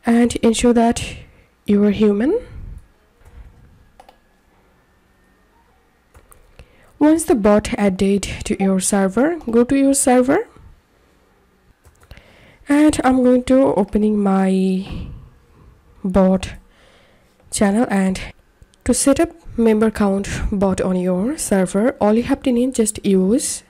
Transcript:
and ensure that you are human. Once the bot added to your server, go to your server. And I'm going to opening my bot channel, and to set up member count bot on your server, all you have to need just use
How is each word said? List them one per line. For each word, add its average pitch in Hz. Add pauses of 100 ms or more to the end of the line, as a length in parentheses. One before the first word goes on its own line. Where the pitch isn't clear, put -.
and 233
ensure 233
that 233 (500)
you 202
are 208
human. 214 (4000)
Once 311
the 349
bot 208
added 196 (220)
to 214
your 190
server, 202 (140)
go 240
to 277
your 277
server. 269 (2250)
And 294
I'm 262
going 247
to 269
opening 214
my 190 (1160)
bot 190 (1000)
channel, 214
and 190 (640)
to 247
set 277
up 339 (240)
member 220
count 196 (240)
bot 196
on 185
your 185
server, 196
all 208
you 240
have 269
to 262
need 254
just -
use 196